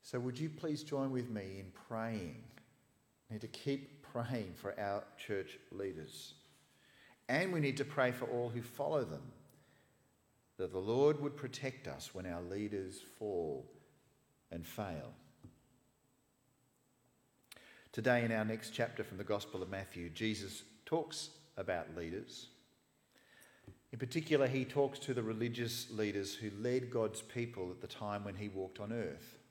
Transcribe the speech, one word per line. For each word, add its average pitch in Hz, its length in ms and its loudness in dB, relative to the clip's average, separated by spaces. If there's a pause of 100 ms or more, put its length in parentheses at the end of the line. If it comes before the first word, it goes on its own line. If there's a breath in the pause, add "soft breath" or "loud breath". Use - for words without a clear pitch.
So - 160 -4
would 123 180 0
you 156 140 -2
please 151 320 -2
join 135 300 0
with 123 180 0
me 98 300 -4
in 95 100 -10 (160)
praying? 110 560 -2 (880)
We 110 40 -4
need 107 80 -4
to 117 40 -8
keep - 560 -4
praying 117 540 -2
for 98 240 -4
our 101 240 2 (120)
church - 400 -2 (140)
leaders. 90 640 -6 (920 loud breath)
And 175 240 4
we 170 80 4
need 139 160 4
to 143 80 2
pray 127 260 4
for 123 140 -2
all 120 240 2
who 117 120 -2
follow 139 440 2
them, 78 280 -8 (1200 soft breath)
that 92 160 -2
the 92 80 0
Lord 139 400 6
would 143 160 0
protect 127 500 -6
us - 260 -8
when 92 140 -4
our 87 160 -2
leaders 95 580 -2 (200)
fall 82 500 0 (800 loud breath)
and 85 160 -6
fail. 87 480 -6 (2750 loud breath)
Today, 120 320 6
in 113 80 4
our 110 120 4
next 110 260 -2
chapter 110 340 0
from 95 140 -8
the 101 40 -4
Gospel 101 400 0
of 92 80 -4
Matthew, 92 400 -6
Jesus 101 540 -2 (200)
talks - 460 0 (280)
about 87 360 -2
leaders. 85 520 -6 (1500 loud breath)
In 123 60 -8
particular, 139 480 6
he 131 180 4
talks 139 360 4
to 139 120 0
the 120 100 2
religious 117 680 0
leaders 101 440 2
who 110 140 -4 (100)
led 123 320 2
God's 110 300 2
people 117 500 -2
at 90 120 -8
the 101 40 -8
time 104 380 -4
when 98 120 -6
he 104 120 -4
walked 95 320 -4
on 104 100 -4
earth. 104 460 -4 (140)